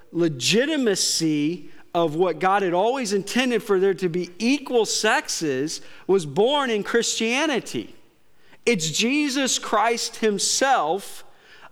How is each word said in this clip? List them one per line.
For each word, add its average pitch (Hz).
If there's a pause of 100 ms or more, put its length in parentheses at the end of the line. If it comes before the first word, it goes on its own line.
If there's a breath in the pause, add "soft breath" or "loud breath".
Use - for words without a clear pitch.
(100)
legitimacy 170 (240 loud breath)
of 165
what 170
God 190
had 180
always 220
intended 233
for 190
there 190
to 185
be 170
equal 247
sexes 160 (260 loud breath)
was 185
born 240
in 208
Christianity. 233 (720 soft breath)
It's 165
Jesus 269
Christ 226
himself 202 (480 loud breath)